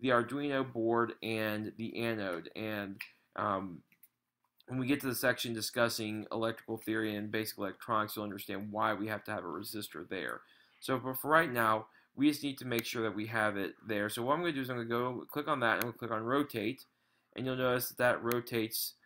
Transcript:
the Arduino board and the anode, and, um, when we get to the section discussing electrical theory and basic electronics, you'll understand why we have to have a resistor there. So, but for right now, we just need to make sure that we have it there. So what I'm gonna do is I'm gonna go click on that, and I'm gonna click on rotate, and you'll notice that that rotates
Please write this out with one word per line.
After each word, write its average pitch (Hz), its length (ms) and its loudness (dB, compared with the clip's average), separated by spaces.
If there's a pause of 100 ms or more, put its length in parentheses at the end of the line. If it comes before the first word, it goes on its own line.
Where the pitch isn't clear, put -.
the 127 80 0
Arduino 131 640 2
board 117 520 2
and 107 560 -2
the 113 180 -6
anode, 101 580 -2
and, 104 460 -6 (360)
um, 98 460 -2 (880)
when 127 100 -4
we 123 80 0
get 143 140 2
to 135 60 -4
the 123 80 0
section 123 380 2
discussing 110 800 0
electrical 113 460 -2
theory 110 360 0
and 104 160 -4
basic 107 280 -4
electronics, 104 580 -2
you'll 107 80 -2
understand 101 460 -6
why 107 240 2
we 104 140 -4
have 104 160 -4
to 107 60 -8
have 92 140 -4
a 90 40 -6
resistor 98 600 -8
there. 71 320 -4 (400)
So, 131 180 0
but 127 200 -4
for 139 100 -4
right 160 240 6
now, 113 360 4 (260)
we 143 140 6
just 143 140 0
need 139 160 -4
to 131 60 -10
make 117 220 0
sure 120 160 -2
that 107 120 0
we 107 120 -2
have 107 300 2
it 95 180 -2 (120)
there. 107 220 0
So 117 140 -2
what 135 120 4
I'm 165 60 0
gonna 170 120 0
do 135 80 -2
is 127 100 -2
I'm 123 60 -2
gonna 117 120 -4
go 120 420 0
click 147 160 -4
on 143 140 2
that, 113 140 6
and 98 100 0
I'm 120 60 -2
gonna - 80 -10
click 117 120 -6
on 110 120 0
rotate, 123 640 0 (500)
and 120 80 -4
you'll 131 120 0
notice 127 320 2
that - 100 -12
that 98 240 4
rotates 117 720 0 (120)